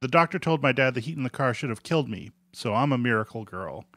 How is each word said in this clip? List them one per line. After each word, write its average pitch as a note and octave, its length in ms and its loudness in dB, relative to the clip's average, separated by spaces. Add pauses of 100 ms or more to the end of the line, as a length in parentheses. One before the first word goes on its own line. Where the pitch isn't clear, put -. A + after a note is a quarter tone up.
"The C3 80 -4
doctor E3 320 4
told D#3+ 220 0
my C#3 100 4
dad C3 220 2
the B2 60 -4
heat D3+ 160 -8
in C#3 60 -4
the B2+ 80 -4
car B2+ 240 0
should B2+ 160 -6
have A2 140 -6
killed D3+ 260 0
me, G2 220 -10 (200)
so G#2+ 220 -2
I'm C#3 180 4
a B2+ 60 2
miracle A2+ 460 0
girl." F2+ 400 -10 (120)